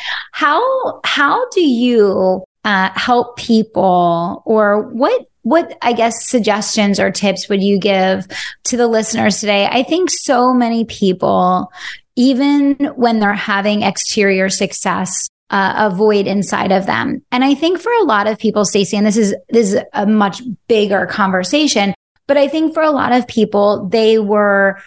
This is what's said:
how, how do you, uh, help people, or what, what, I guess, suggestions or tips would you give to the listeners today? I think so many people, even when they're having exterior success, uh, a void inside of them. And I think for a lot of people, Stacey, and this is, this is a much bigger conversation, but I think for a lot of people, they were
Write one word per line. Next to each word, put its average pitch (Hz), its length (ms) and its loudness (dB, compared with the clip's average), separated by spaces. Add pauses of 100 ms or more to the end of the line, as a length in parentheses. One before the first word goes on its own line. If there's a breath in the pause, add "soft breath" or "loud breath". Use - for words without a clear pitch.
(340 loud breath)
how, 453 720 -2
how 311 440 0
do 381 120 0
you, 214 800 2 (220)
uh, 190 300 0
help 240 420 0
people, 180 1080 0
or 214 440 2
what, 311 380 -2 (160)
what, 330 380 0
I 240 120 0
guess, 226 340 0
suggestions 202 720 0
or 196 120 0
tips 190 360 -2
would 202 160 -2
you 202 160 2
give 190 480 0 (380 loud breath)
to - 100 -2
the 240 120 2
listeners 220 520 0
today? 202 320 0
I 262 120 0
think 339 260 0
so 254 440 0
many 233 300 0
people, 185 880 0 (460 loud breath)
even 277 560 2 (220)
when 233 240 2
they're 202 140 2
having 208 500 -2
exterior 196 640 0
success, 190 800 -4 (220)
uh, 196 260 0
a 208 180 0
void 208 320 2
inside 196 460 -2
of 190 140 0
them. - 340 -4 (100)
And 254 140 0
I 285 80 2
think 330 260 0
for 466 140 -2
a 466 100 2
lot 214 240 0
of 214 100 -2
people, 208 280 0
Stacey, 202 320 0
and 208 80 2
this 208 100 2
is, 208 180 2 (160)
this 220 240 2
is 226 80 0 (120)
a 202 120 -2
much 208 360 0 (260)
bigger 208 380 0
conversation, 196 880 0 (320)
but 285 100 2
I 277 140 2
think 311 240 -2
for 311 100 -2
a 311 80 2
lot 269 220 0
of 247 120 2
people, 208 640 0
they 220 320 2
were 202 680 2